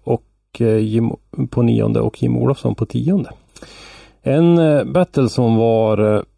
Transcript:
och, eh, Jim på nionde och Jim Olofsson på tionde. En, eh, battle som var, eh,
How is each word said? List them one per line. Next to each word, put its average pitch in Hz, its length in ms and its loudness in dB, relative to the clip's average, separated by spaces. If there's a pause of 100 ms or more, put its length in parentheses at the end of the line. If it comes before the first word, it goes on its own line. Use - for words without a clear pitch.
och, 127 180 -2 (380)
eh, 110 180 2
Jim 110 340 -2 (380)
på - 120 -2
nionde 113 400 2
och 117 220 -4
Jim 123 140 0
Olofsson 123 380 -2
på 110 100 -4
tionde. 135 440 -4 (960)
En, 165 340 2
eh, 151 260 2
battle 135 460 0
som 113 260 0
var, 110 600 2
eh, 101 60 0 (160)